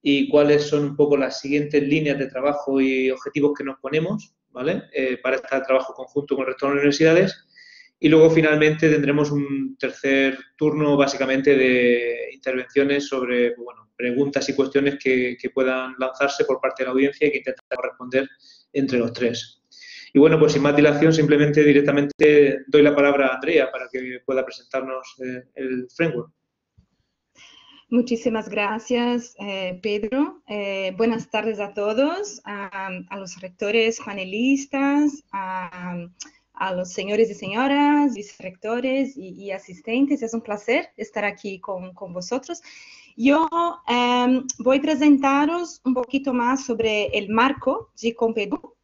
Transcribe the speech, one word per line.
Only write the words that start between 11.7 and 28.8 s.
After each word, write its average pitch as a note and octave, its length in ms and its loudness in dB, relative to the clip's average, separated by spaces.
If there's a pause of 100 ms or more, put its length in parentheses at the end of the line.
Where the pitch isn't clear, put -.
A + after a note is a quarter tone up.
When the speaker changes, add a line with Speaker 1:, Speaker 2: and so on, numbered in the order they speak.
Speaker 1:
intervenciones C#3 720 -2
sobre, B2 480 0
bueno, A#2+ 400 -18
preguntas C3 540 -2
y C3+ 40 -4
cuestiones C#3 480 0
que, B2+ 380 0
que B2 100 -8
puedan C3 480 -2
lanzarse C#3 480 -2
por C3 160 -2
parte C3 220 -4
de C3 40 -4
la B2+ 40 -6
audiencia C#3 360 0
y C#3+ 40 2
que C#3 60 -6
intentaremos B2+ 480 -8
responder B2 440 -4 (440)
entre C3 260 0
los A#2+ 120 -2
tres. - 520 -6 (500)
Y C#3 60 6
bueno, D#3+ 180 8
pues D3 160 6
sin C#3+ 80 2
más C#3+ 140 2
dilación, D3+ 380 4
simplemente D3 500 4
directamente C#3+ 1040 4
doy D3 160 6
la D3 100 6
palabra C#3+ 340 4
a B2+ 80 0
Andrea C3+ 360 0
para B2+ 200 -10
que B2+ 340 -10
pueda C3+ 200 -2
presentarnos, C3 680 -10 (100)
eh, B2+ 200 -12 (100)
el B2+ 400 -8
framework. D3 360 -4 (1600)
Speaker 2:
Muchísimas A#3 640 -2
gracias, A#3 880 -4